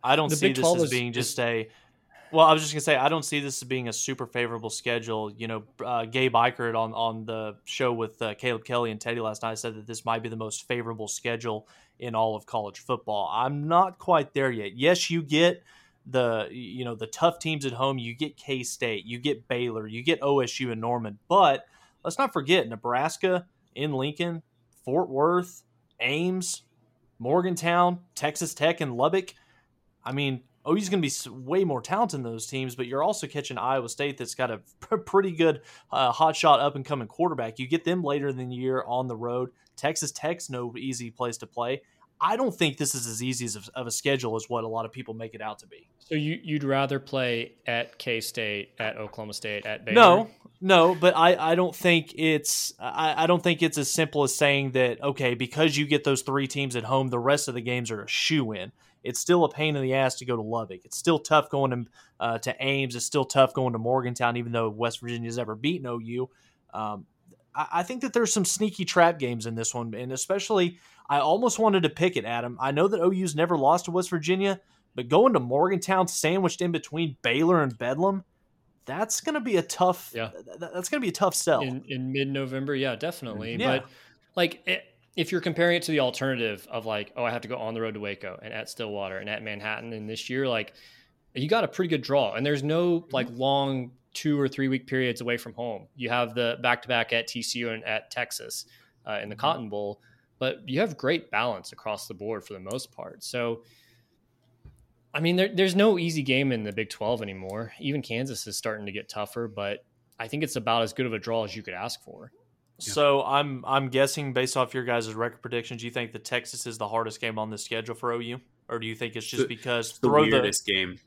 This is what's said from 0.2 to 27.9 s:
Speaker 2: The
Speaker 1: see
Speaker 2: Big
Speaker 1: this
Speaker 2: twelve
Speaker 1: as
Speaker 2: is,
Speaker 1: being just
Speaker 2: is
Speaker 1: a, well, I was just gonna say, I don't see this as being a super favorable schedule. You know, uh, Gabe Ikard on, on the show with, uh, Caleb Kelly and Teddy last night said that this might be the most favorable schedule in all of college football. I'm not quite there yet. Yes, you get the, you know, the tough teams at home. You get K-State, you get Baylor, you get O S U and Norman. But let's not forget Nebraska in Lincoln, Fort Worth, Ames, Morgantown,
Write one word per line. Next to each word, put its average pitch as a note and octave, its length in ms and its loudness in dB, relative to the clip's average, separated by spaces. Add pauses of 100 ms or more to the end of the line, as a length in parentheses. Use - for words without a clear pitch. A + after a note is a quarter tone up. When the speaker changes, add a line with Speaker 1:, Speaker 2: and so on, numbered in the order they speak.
Speaker 2:
The D#3 60 2
Speaker 1:
see D3 120 2
Speaker 2:
Big C3+ 80 4
Speaker 1:
this B2+ 80 0
Speaker 2:
twelve F3 140 6
Speaker 1:
as E3+ 80 4
Speaker 2:
is, C3+ 40 -2
Speaker 1:
being A#2+ 240 0
just A#2+ 200 -2
Speaker 2:
is - 60 -6
Speaker 1:
a, A#2 300 0 (600)
well, D#3+ 160 10
I D#3 60 10
was D#3 100 4
just D3+ 100 -6
gonna D3+ 80 -4
say, D3 140 4
I C3+ 140 4
don't D#3+ 140 0
see D3 160 -2
this C#3 220 -6
as B2+ 60 -14
being B2+ 200 -2
a A2 60 -6
super C3 320 -4
favorable A2+ 460 -4
schedule. A2+ 600 -4
You A2+ 160 -10
know, A2 160 -6 (220)
uh, A#2+ 200 -2
Gabe B2+ 280 0
Ikard A#2 420 4
on, A2+ 180 0
on A2+ 320 -2
the A2 300 -8 (100)
show B2+ 280 0
with, A2+ 280 -4
uh, G#2+ 120 -4
Caleb A2+ 320 -4
Kelly A#2+ 240 0
and G#2+ 100 -8
Teddy A#2+ 220 -4
last A2 220 -6
night A2+ 160 -4
said A2+ 160 -8
that G#2+ 100 -16
this A2 200 -10
might A2+ 180 -2
be A#2 60 -6
the A2+ 60 -8
most A2 320 -8
favorable A2+ 400 -4
schedule A2+ 600 -4 (320)
in A#2+ 160 -8
all A2 200 2
of G#2 120 -12
college G#2 320 -6
football. G#2+ 520 -4
I'm C#3 360 -2
not F#3 320 4
quite D#3 340 2
there C3+ 180 2
yet. G2+ 240 -6
Yes, E3+ 360 4
you E3 100 0
get D#3+ 420 4 (440)
the, A#2+ 440 0
you A#2+ 340 -10
know, A#2+ 80 -6
the A2 140 -8
tough E3+ 320 2
teams D#3 260 -2
at B2 80 -2
home. C3 240 0
You A#2 160 -6
get D3 240 -8
K-State, A#2+ 680 -4
you A#2+ 120 -8
get B2 300 -4
Baylor, A#2+ 400 -4
you A2+ 160 -8
get D#3 180 2
O C#3+ 180 4
S A#2+ 200 -2
U B2+ 120 -4
and A2 80 -4
Norman. A2+ 380 -4 (100)
But E3 380 6 (380)
let's E3+ 160 -6
not C4 120 2
forget D3 380 2
Nebraska D3+ 760 0 (260)
in D3 180 -4
Lincoln, D3+ 520 -4 (400)
Fort D#3 260 0
Worth, E3+ 540 0 (360)
Ames, F3 640 -2 (560)
Morgantown, F3 840 2 (120)